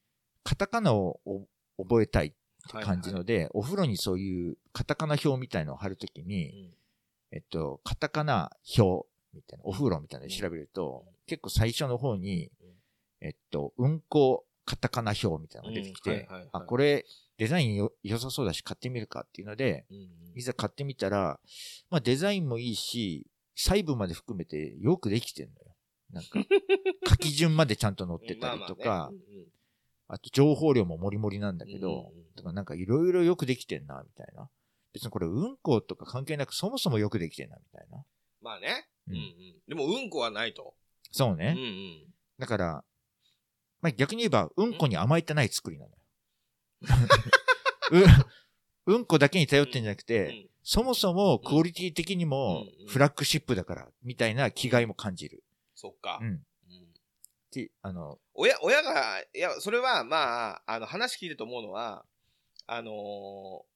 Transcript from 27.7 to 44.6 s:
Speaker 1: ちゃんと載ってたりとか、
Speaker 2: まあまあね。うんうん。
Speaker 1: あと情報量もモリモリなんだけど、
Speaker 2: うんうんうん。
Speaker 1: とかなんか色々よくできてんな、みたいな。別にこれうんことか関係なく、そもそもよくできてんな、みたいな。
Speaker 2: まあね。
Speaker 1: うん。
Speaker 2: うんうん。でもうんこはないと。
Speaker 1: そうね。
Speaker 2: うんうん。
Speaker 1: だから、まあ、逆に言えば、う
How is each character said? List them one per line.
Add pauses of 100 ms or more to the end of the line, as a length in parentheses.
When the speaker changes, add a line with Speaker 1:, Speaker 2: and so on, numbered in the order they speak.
Speaker 1:
ち
ゃ
ん
と
載
っ
て
た
り
と
か、
Speaker 2:
ま
あ
ま
あ
ね。 (120)
う
ん
う
ん。 (640)
Speaker 1:
あ
と
情
報
量
も
モ
リ
モ
リ
な
ん
だ
け
ど、
Speaker 2:
う
ん
う
ん
う (120)
ん。 (100)
Speaker 1:
と
か
な
ん
か
色
々
よ
く
で
き
て
ん
な、
み
た
い
な。 (440)
別
に
こ
れ
う
ん
こ
と
か
関
係
な
く、
そ
も
そ
も
よ
く
で
き
て
ん
な、
み
た
い
な。 (380)
Speaker 2:
ま
あ
ね。 (200)
Speaker 1:
う
ん。
Speaker 2:
う
ん
う
ん。
で
も
う
ん
こ
は
な
い
と。 (380)
Speaker 1:
そ
う
ね。
Speaker 2:
う
ん
う
ん。 (240)
Speaker 1:
だ
か
ら、 (1000)
ま
あ、
逆
に
言
え
ば、
う